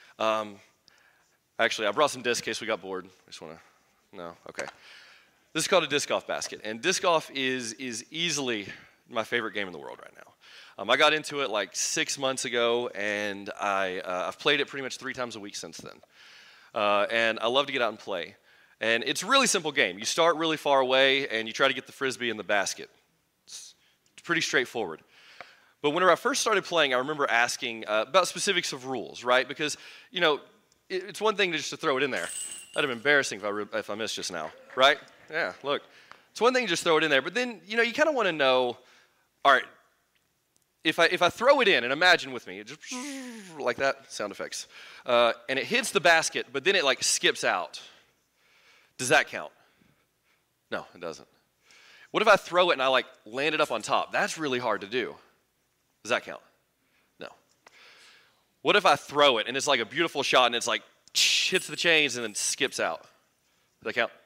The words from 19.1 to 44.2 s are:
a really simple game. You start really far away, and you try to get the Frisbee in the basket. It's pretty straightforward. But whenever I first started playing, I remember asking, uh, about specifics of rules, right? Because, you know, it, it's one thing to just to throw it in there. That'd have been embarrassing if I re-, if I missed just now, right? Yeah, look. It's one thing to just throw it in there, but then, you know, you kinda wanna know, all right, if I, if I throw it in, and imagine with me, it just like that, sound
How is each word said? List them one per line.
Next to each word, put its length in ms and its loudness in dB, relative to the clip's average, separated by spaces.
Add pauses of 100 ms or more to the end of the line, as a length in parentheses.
a 40 -8
really 200 4
simple 240 -2
game. 280 0
You 80 -8
start 300 2
really 200 -2
far 240 2
away, 480 4
and 180 -4
you 60 -10
try 160 4
to 60 2
get 100 -10
the 80 -20
Frisbee 380 -4
in 80 -4
the 40 -8
basket. 460 -2 (560)
It's 300 -20 (480)
pretty 180 0
straightforward. 640 -2 (800)
But 80 2
whenever 200 4
I 60 8
first 240 -2
started 240 0
playing, 300 2
I 40 2
remember 320 -2
asking, 560 0
uh, 220 0
about 180 2
specifics 460 -4
of 140 -12
rules, 360 -8
right? 240 2
Because, 300 -6 (340)
you 100 -6
know, 200 2 (480)
it, 160 -6
it's 160 -12
one 160 0
thing 160 0
to 60 -2
just 120 -6
to 60 -8
throw 200 0
it 60 0
in 80 -2
there. 160 -4 (480)
That'd 140 0
have 0 -
been 40 -4
embarrassing 480 2
if 40 -12
I 60 -2
re-, 240 -4
if 160 -4
I 40 -6
missed 220 -6
just 160 -8
now, 180 -8 (240)
right? 240 6 (320)
Yeah, 220 -4 (100)
look. 200 -4 (500)
It's 80 -8
one 140 4
thing 100 0
to 40 -4
just 140 -2
throw 140 4
it 80 4
in 60 0
there, 120 4
but 120 -8
then, 340 -4
you 80 -4
know, 80 4
you 80 -2
kinda 180 2
wanna 220 0
know, 460 2 (640)
all 80 8
right, 140 4 (1160)
if 160 0
I, 60 8
if 180 2
I 60 6
throw 320 4
it 80 4
in, 160 4
and 80 -2
imagine 400 4
with 160 -10
me, 100 -12
it 80 -14
just 140 -16 (760)
like 200 -2
that, 340 -2
sound 220 -8